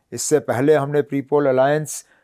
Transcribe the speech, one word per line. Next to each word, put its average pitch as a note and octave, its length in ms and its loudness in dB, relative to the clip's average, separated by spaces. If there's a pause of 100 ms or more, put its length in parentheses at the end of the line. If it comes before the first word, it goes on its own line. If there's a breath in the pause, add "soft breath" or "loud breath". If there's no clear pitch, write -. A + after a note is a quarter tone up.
(120)
इससे C#3 280 0
पहले C#3 360 2
हमने C#3+ 260 0
प्री C#3 200 -4
पोल D3 240 0
अलायंस C#3 600 0 (180 soft breath)